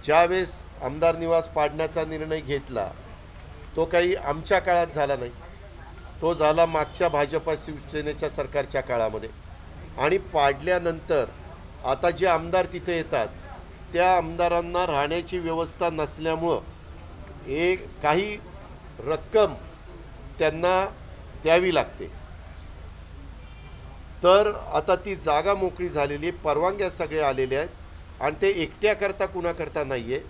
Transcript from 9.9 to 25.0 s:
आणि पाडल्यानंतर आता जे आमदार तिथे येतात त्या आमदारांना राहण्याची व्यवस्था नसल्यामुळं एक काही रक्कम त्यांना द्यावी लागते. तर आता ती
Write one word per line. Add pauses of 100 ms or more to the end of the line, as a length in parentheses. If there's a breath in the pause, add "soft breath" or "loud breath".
आणि
पाडल्यानंतर (600)
आता
जे
आमदार
तिथे
येतात (680)
त्या
आमदारांना
राहण्याची
व्यवस्था
नसल्यामुळं (880)
एक
काही (640)
रक्कम (840)
त्यांना (560)
द्यावी
लागते. (2000)
तर (220)
आता
ती